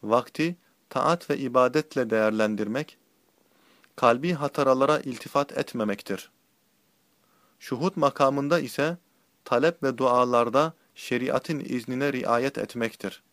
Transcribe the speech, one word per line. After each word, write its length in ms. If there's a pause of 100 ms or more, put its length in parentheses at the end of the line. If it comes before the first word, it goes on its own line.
vakti 520 (340)
taat 400
ve 80
ibadetle 720
değerlendirmek, 880 (960)
kalbi 380
hataralara 640
iltifat 580
etmemektir. 760 (1300)
Şuhud 360
makamında 640
ise 380 (480)
talep 380
ve 140
dualarda 760 (220)
şeriatın 640
iznine 540
riayet 440
etmektir. 760